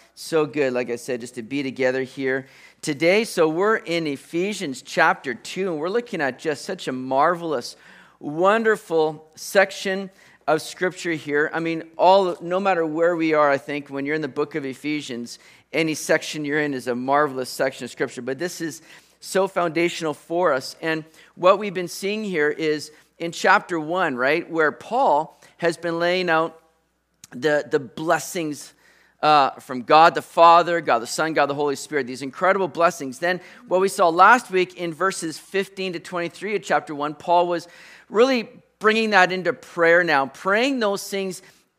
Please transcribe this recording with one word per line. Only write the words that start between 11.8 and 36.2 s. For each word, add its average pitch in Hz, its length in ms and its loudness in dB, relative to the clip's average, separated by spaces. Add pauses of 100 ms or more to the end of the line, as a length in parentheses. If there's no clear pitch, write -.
all, 185 440 4
no 175 180 -4
matter 190 240 0
where 165 320 0
we 160 200 0
are, 151 160 4
I 139 80 2
think, 143 300 -8
when 139 180 -8
you're 147 80 -2
in 156 80 -4
the 147 40 -6
book 143 280 -6
of 139 100 -6
Ephesians, 135 720 -8 (340)
any 156 220 0
section 156 520 -2
you're 147 160 0
in 147 120 -2
is 123 140 -6
a 123 80 -2
marvelous 131 560 0
section 135 340 -4
of 113 60 -12
Scripture, 135 320 -6
but 135 160 -6
this 175 200 -8
is 160 220 -10 (380)
so 190 280 0
foundational 170 680 -2
for 170 360 0
us. 131 300 -4
And 160 240 -4 (300)
what 185 240 4
we've 208 160 -6
been 180 120 -4
seeing 208 360 -6
here 165 260 0
is 151 420 -4 (280)
in 170 120 -6
chapter 185 480 2
one, 160 360 -2
right, 139 320 0
where 156 240 2
Paul 196 680 0 (160)
has 170 180 0
been 165 220 -4
laying 175 320 0
out 160 320 0 (720)
the, 147 360 0
the 147 120 -2
blessings, 156 960 -4 (480)
uh, 147 300 4
from 127 280 -10
God 156 320 8
the 151 80 -4
Father, 170 600 6
God 139 180 0
the 117 80 -6
Son, 160 260 -4
God 147 140 2
the 139 80 -4
Holy 143 200 -2
Spirit, 139 300 -6
these 127 160 -10
incredible 185 460 0
blessings. 151 500 -2
Then 175 240 -2 (260)
what 180 140 2
we 196 80 0
saw 190 200 2
last 196 420 6
week 185 240 0
in 170 180 -8
verses 170 460 -4
fifteen 190 540 -6
to 170 60 -10
twenty-three 175 580 -8